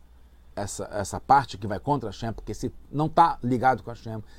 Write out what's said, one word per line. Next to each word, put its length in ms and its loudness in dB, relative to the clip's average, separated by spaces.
essa, 360 -6
essa 280 -2
parte 380 4
que 80 -8
vai 140 -4
contra 280 0
Hashem, 240 -8
porque 220 -8
se 180 -6
não 180 0
tá 340 4
ligado 400 2
com 80 -10
Hashem, 320 -10